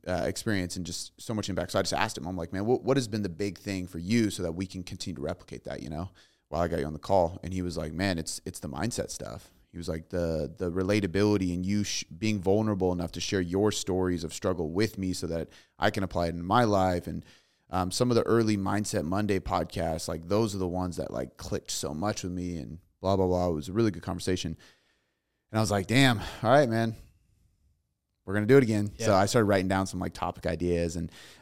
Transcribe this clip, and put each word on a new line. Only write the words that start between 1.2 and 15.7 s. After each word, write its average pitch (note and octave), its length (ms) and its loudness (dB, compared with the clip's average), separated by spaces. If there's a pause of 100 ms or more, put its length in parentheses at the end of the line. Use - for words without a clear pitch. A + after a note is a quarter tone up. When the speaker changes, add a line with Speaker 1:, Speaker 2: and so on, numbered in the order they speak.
Speaker 1:
much G#2 160 -4
impact. F2 220 -4
So G2+ 80 2
I - 20 4
just E2+ 120 -2
asked G#2+ 240 -2
him, - 100 -8
I'm F#2 80 -6
like, E2+ 160 -6
"Man, F#2+ 140 -2
what, A#2+ 180 2
what C3 140 2
has B2 100 0
been G#2 160 -2
the G2 60 -2
big F2 280 -4
thing F#2+ 300 -6
for E2 120 -10
you G#2 300 4
so F#2+ 140 -4
that E2+ 80 -2
we F#2 160 -4
can F#2 160 -10
continue F#2+ 320 -8
to C#2 60 -10
replicate D2+ 420 -8
that, - 180 -8
you C2+ 80 -10
know, D#2+ 220 -6 (380)
while D#2 120 0
I F2 60 2
got D#2+ 140 0
you C#2 40 -2
on D2+ 60 -6
the D#2 80 -8
call?" F2+ 420 2
And F2+ 120 -8
he F#2 80 -2
was F2 160 -4
like, D#2+ 160 -6
"Man, F2+ 260 0
it's, - 240 -6
it's - 160 -10
the - 80 -8
mindset D2 420 -4
stuff." - 440 -12 (180)
He - 60 -14
was E2+ 120 -8
like, E2 200 -6
"The, D#2+ 480 -2
the F2+ 140 -2
relatability F#2+ 840 2
and F2+ 120 -2
you G#2 180 2
sh-, - 220 -4
being G#2 340 -2
vulnerable G2 520 2
enough F2 220 -4
to F2 80 -8
share G2 200 0
your F#2+ 300 2
stories F2+ 520 0
of D#2 100 -8
struggle E2+ 380 -2
with G2+ 260 0
me F#2 160 -2
so F2 140 -6
that E2 220 -4 (300)